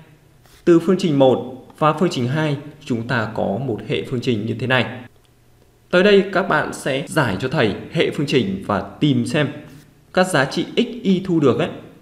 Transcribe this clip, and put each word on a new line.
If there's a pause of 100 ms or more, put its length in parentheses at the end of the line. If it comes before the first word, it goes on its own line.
(640)
Từ
phương
trình
một (120)
và
phương
trình
hai, (280)
chúng
ta
có
một (100)
hệ
phương
trình
như
thế
này. (840)
Tới
đây,
các
bạn
sẽ
giải
cho
thầy (180)
hệ
phương
trình
và (200)
tìm
xem (640)
các
giá
trị (100)
x,
y
thu
được
ấy (300)